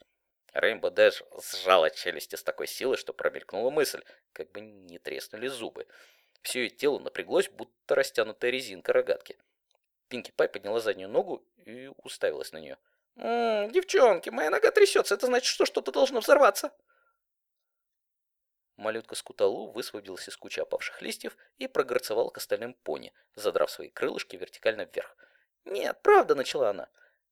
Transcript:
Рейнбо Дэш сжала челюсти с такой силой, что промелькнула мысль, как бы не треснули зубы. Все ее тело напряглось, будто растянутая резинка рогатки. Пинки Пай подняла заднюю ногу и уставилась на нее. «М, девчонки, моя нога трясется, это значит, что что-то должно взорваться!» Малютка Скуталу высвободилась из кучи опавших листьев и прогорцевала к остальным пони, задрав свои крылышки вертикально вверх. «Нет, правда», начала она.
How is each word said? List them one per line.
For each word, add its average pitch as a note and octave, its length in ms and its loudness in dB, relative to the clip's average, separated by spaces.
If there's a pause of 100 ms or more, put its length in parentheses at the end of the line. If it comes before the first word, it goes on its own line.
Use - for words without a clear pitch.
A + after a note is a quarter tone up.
(540)
Рейнбо F#2 360 0
Дэш G2+ 340 4 (140)
сжала F#2 520 4
челюсти - 460 -8
с - 80 -12
такой - 240 -6
силой, B2 300 -2
что - 160 -10
промелькнула F2+ 560 -4
мысль, D3 340 -2 (300)
как - 180 -14
бы G#2 100 -16
не G2 380 -20
треснули A2 480 -10
зубы. A#2+ 400 -10 (540)
Все - 180 -6
ее A#2 100 -2
тело C3 300 -2
напряглось, F#2+ 500 -2
будто - 460 -6
растянутая B2 560 0
резинка B2 420 -4
рогатки. - 440 0 (680)
Пинки A#2+ 240 -10
Пай - 160 2
подняла G#2 320 -4
заднюю F#2+ 300 -4
ногу E3 360 -2 (200)
и B2 320 -18
уставилась - 540 -4
на D#2+ 80 -16
нее. C#2+ 180 -14 (400)
«М, A3+ 540 -2
девчонки, B3+ 580 4
моя B3 200 -2
нога - 220 4
трясется, - 440 6
это B3+ 120 0
значит, B3 200 2
что - 180 2
что-то - 260 -2
должно C4+ 280 2
взорваться!» - 520 6 (2000)
Малютка A2 380 -6
Скуталу - 560 0
высвободилась G2+ 560 -10
из G2 80 -14
кучи - 240 -10
опавших - 420 -6
листьев - 360 -10 (200)
и C4 100 -8
прогорцевала - 600 -2
к - 80 -14
остальным A2+ 360 -6
пони, B1+ 400 -10 (220)
задрав F#2+ 360 0
свои - 180 -14
крылышки - 460 -6
вертикально G#2 480 -4
вверх. - 320 -10 (480)
«Нет, - 400 -6
правда», D4 320 6
начала C3 360 0
она. F#2+ 180 -8 (420)